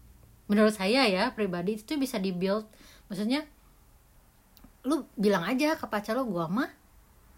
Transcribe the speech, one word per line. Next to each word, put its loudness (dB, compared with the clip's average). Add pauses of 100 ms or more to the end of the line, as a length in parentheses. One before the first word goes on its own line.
(460)
menurut 4
saya 0
ya, 0
pribadi -2
itu -12
tuh -4
bisa -2
di-build. -2 (380)
Maksudnya, -2 (1400)
lu 0 (120)
bilang 2
aja 2
ke -8
pacar -4
lu, -2
"Gua -2
mah -2 (680)